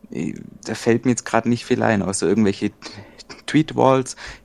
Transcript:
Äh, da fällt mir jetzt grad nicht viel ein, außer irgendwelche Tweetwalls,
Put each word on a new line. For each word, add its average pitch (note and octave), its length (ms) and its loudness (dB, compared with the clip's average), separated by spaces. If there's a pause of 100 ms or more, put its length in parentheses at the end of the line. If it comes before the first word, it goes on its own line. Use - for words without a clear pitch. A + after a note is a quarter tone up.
(100)
Äh, - 240 -8 (300)
da A2 100 -8
fällt A#2 300 2
mir B2+ 60 2
jetzt - 160 -2
grad A2+ 180 0
nicht A#2+ 220 -2
viel A#2 160 0
ein, A2 180 2
außer F#2 260 -2
irgendwelche G2+ 440 2 (760)
Tweetwalls, C3 680 2 (280)